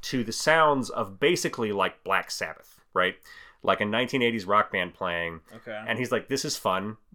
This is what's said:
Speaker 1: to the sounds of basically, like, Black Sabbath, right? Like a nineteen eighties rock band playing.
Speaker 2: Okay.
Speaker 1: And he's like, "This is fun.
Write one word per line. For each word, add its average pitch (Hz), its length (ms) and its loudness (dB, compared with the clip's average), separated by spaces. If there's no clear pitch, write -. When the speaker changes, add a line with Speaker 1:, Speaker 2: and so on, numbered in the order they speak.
Speaker 1:
to 131 240 -4
the 110 80 -8
sounds 151 560 4
of 98 280 -6
basically, 139 540 0
like, 95 320 0
Black 92 260 2
Sabbath, - 520 -10
right? 92 220 2
Like 98 140 2
a 107 60 0
nineteen 123 360 0
eighties 117 220 0
rock 104 300 4
band 90 200 -2
playing. 85 460 -4
Speaker 2:
Okay. 110 320 -12
Speaker 1:
And 113 100 -2
he's 123 140 -2
like, 113 160 -2
"This 135 160 -2
is 147 140 -4
fun. 98 400 -2